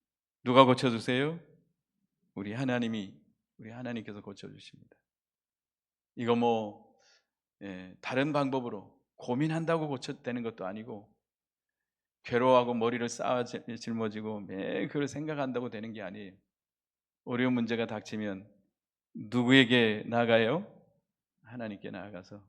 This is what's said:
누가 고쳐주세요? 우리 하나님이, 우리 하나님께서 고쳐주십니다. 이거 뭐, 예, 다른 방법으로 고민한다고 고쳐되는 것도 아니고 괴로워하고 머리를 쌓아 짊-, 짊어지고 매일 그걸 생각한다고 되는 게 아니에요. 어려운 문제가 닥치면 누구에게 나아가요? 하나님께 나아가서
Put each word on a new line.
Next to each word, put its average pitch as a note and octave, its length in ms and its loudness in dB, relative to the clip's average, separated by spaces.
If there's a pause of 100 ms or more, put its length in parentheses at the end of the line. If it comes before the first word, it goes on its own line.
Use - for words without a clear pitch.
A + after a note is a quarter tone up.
(440)
누가 B2+ 220 10
고쳐주세요? B2+ 760 2 (960)
우리 G2+ 200 -8
하나님이, A2+ 600 -2 (440)
우리 A2 120 -18
하나님께서 A2+ 520 -10
고쳐주십니다. G2+ 720 -20 (1200)
이거 A#2+ 200 2
뭐, A#2 600 0 (680)
예, F#2 400 -12
다른 C3+ 320 0
방법으로 B2+ 680 -4 (180)
고민한다고 D#3 680 0
고쳐되는 B2+ 540 -6
것도 A2 240 -8
아니고 G#2+ 480 -12 (1120)
괴로워하고 B2 500 4
머리를 A#2+ 360 0
쌓아 B2 340 -2
짊-, A#2 320 -10
짊어지고 G#2+ 680 -6
매일 F#2+ 460 -4
그걸 C#3+ 200 -4
생각한다고 C3+ 640 -4
되는 A2+ 240 -10
게 G#2+ 80 -12
아니에요. G2 320 -12 (920)
어려운 B2+ 280 2
문제가 A#2 320 0
닥치면 G#2+ 640 -6 (640)
누구에게 A#2+ 960 6
나아가요? A#2 600 4 (760)
하나님께 A2 480 -12
나아가서 F#2+ 580 -16